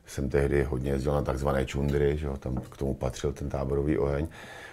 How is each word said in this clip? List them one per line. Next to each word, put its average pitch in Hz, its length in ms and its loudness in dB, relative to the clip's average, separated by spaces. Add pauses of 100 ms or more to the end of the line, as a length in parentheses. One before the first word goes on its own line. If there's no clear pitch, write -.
jsem 69 220 -4
tehdy 69 360 4
hodně 65 260 -2
jezdil 67 220 2
na 71 100 2
takzvané 67 440 0
čundry, 71 500 2
že 76 100 -4
jo, 69 100 -2
tam 65 200 -4
k - 200 -8
tomu 67 180 -2
patřil 65 380 -2
ten 71 160 -6
táborový 69 500 0
oheň. 71 300 2 (440)